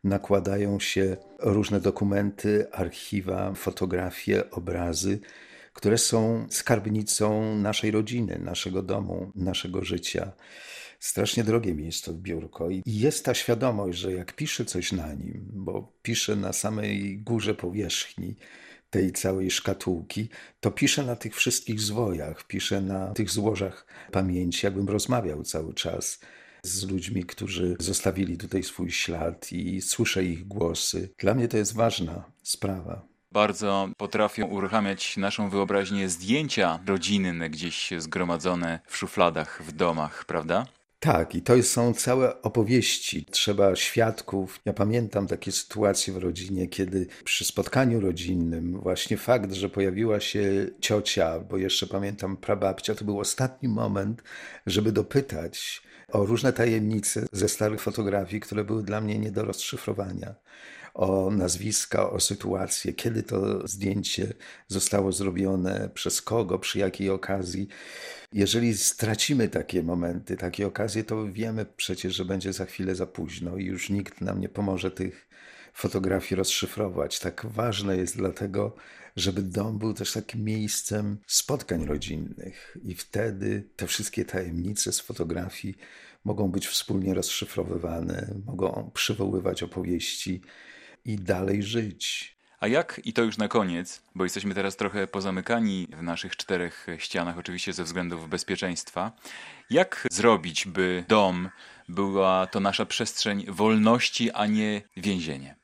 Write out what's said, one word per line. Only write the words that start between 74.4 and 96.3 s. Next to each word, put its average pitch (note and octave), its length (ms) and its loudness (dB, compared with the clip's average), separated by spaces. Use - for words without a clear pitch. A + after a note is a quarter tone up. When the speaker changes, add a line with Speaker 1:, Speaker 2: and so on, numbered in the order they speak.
Speaker 1:
nie F#2 80 -4
pomoże F#2+ 420 -2
tych - 380 -8
fotografii F#2+ 640 0
rozszyfrować. F#2 800 -2
Tak - 320 -6
ważne G2+ 460 0
jest F2+ 200 0
dlatego, G2+ 600 -2
żeby F#2+ 260 2
dom G2+ 360 -2
był A2 160 0
też - 180 -4
takim A2 320 -4
miejscem G#2+ 800 -2
spotkań F2 600 0
rodzinnych - 960 -6
i F2+ 100 -8
wtedy G#2 800 -4
te F2+ 100 -6
wszystkie - 380 -4
tajemnice F#2 680 -2
z - 80 -2
fotografii F2+ 720 -6
mogą G2+ 260 0
być - 180 -2
wspólnie F#2 460 0
rozszyfrowywane, F2 1200 -4
mogą F#2+ 480 -2
przywoływać F#2+ 680 0
opowieści F2+ 800 -4
i A2 120 -4
dalej F#2+ 460 0
żyć. - 760 -4
Speaker 2:
A G#2 80 0
jak, D#3+ 360 2
i A2+ 80 -4
to A#2 100 4
już A2 160 2
na G#2 100 2
koniec, F2+ 540 0
bo F#2 100 0
jesteśmy G2 300 -2
teraz G2 220 0
trochę G2 300 0
pozamykani F#2+ 800 0
w E2 40 -8
naszych E2+ 340 -6